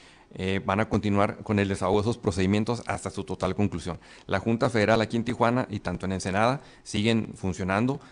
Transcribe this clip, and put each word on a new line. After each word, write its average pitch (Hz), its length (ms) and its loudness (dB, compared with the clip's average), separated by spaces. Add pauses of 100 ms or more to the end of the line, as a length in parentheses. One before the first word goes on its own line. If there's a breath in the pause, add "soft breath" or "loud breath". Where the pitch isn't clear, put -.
(360 loud breath)
eh, 95 300 -2
van 98 140 2
a 110 100 0
continuar 101 540 2
con 104 160 2
el 101 80 2
desahogo 95 340 2
de 104 80 0
esos 117 80 -2
procedimientos 104 680 0
hasta 98 240 -6
su 98 120 -8
total 92 300 -4
conclusión. 87 460 -2 (260 loud breath)
La 98 140 -2
Junta 113 300 0
Federal 110 320 4
aquí 107 140 0
en 113 100 0
Tijuana 117 440 2
y 107 100 -6
tanto 90 280 -4
en 95 60 -2
Ensenada 104 480 0 (200 loud breath)
siguen 107 540 0
funcionando, 95 640 -2 (120)